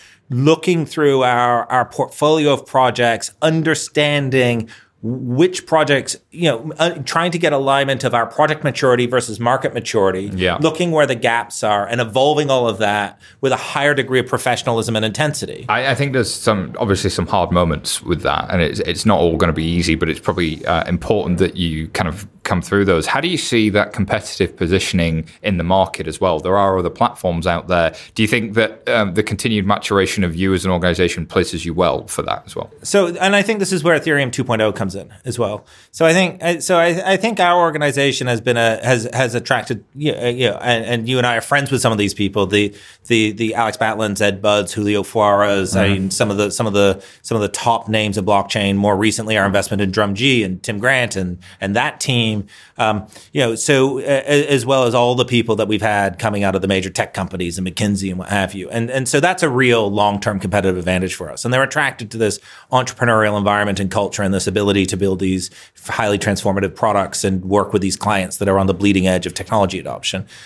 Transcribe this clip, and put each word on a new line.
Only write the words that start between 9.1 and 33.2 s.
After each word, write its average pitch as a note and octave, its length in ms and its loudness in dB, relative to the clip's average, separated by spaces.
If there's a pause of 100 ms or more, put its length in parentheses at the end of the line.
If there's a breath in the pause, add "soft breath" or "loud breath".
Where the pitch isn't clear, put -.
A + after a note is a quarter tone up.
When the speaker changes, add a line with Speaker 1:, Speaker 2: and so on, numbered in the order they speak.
Speaker 1:
market B2+ 340 0
maturity, G2 600 0
Speaker 2:
Yeah. F2+ 240 0
Speaker 1:
looking E3 320 0
where D3+ 140 4
the C3 100 0
gaps A#2 480 -2
are G#2 240 2
and A#2+ 140 -2
evolving C#3 480 2
all B2+ 180 2
of G#2 120 -2
that G#2 380 -2 (220 loud breath)
with C3 140 0
a A2+ 40 -2
higher D3 360 0
degree C3 260 0
of B2 80 -2
professionalism A2+ 680 -2
and A2 80 0
intensity. C3+ 640 -4
Speaker 2:
I, B2+ 220 0
I A#2+ 40 0
think C#3 160 -2
there's B2 220 0
some, G#2 460 -2
obviously G2 300 0
some F2+ 180 -4
hard F2+ 240 0
moments E2+ 500 0
with E2 220 -4
that, D2 280 -2
and F2+ 100 2
it's, D2 200 -2
it's F2 240 -4
not G2+ 140 4
all E2 180 2
gonna E2+ 160 2
be D#2+ 100 -2
easy, E2 320 0
but D#2+ 140 -2
it's D#2 100 -2
probably, E2 460 -2
uh, E2+ 200 0
important F2+ 540 -2
that - 160 2
you E2 340 -4
kind F2 200 -4
of - 180 -10 (160)
come F2 180 -2
through G2+ 240 2
those. E2+ 220 2
How C#3+ 140 -2
do E3 60 -2
you F3+ 100 -2
see A2 320 0
that G2+ 240 0
competitive G2+ 640 -2
positioning E2+ 680 0 (160 loud breath)
in G2 160 -2
the E2+ 60 -2
market F2+ 440 0
as D#2+ 120 -8
well? F2 200 2
There F#2 180 0
are G2 200 4
other F2 120 0
platforms F2 580 -2
out E2+ 200 -2
there. E2+ 280 2 (200 loud breath)
Do A2+ 60 0
you G#2+ 60 2
think A2 260 -2
that, A2 360 0
um, G#2 240 2
the G#2 100 0
continued G#2 420 -2
maturation G2 580 0
of E2 120 -2
you F#2+ 180 0
as F2+ 120 0
an F#2 60 0
organization F2 540 0
places E2+ 400 -2
you E2 80 -4
well D#2+ 340 0
for - 160 -8
that - 220 -6
as - 100 -16
well? - 160 -10 (100)
Speaker 1:
So, G3 260 2
and F#3 280 0